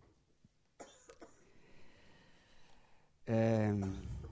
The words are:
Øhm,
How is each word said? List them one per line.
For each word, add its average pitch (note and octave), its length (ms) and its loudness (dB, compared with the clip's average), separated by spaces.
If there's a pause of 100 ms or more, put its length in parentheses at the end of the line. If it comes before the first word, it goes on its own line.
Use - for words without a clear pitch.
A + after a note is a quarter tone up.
(3250)
Øhm, G#2+ 680 4 (360)